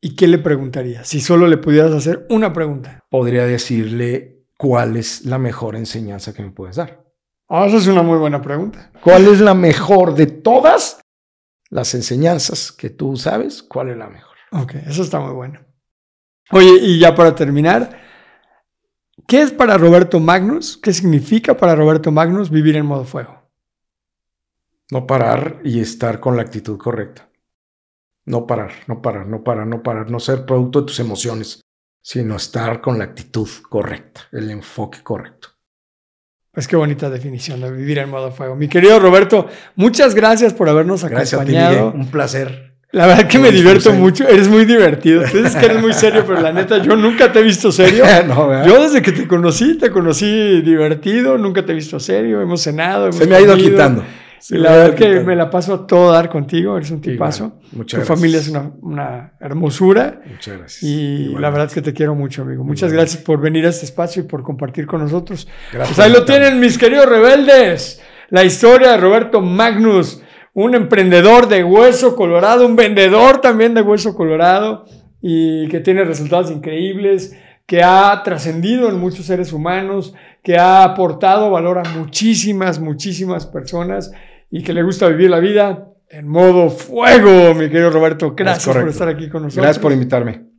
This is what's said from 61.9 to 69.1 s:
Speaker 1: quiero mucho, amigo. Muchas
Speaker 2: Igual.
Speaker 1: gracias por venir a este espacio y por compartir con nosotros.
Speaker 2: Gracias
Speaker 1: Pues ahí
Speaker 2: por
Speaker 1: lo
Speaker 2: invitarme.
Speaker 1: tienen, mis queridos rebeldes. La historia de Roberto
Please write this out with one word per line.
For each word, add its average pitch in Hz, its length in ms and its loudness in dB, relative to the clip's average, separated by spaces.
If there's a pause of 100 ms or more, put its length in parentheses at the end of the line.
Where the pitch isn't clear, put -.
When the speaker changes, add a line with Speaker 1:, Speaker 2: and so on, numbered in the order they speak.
Speaker 1:
quiero 151 200 -4
mucho, 139 280 -8
amigo. 131 200 -10
Muchas 147 280 -4
Speaker 2:
Igual. 160 160 2
Speaker 1:
gracias 165 160 -12
por 156 180 -2
venir 156 240 -2
a 170 60 2
este 170 160 -10
espacio 170 360 -8
y 151 40 -10
por 135 160 -12
compartir 139 440 -10
con 160 140 -8
nosotros. 165 480 -8 (240)
Speaker 2:
Gracias 127 240 -6
Speaker 1:
Pues 208 100 6
ahí 226 60 4
Speaker 2:
por 247 80 6
Speaker 1:
lo 240 60 -2
Speaker 2:
invitarme. 277 180 4
Speaker 1:
tienen, 262 160 2
mis 240 180 2
queridos 262 280 4
rebeldes. 254 960 4 (260)
La 185 160 4
historia 247 480 6
de 220 60 4
Roberto 214 420 2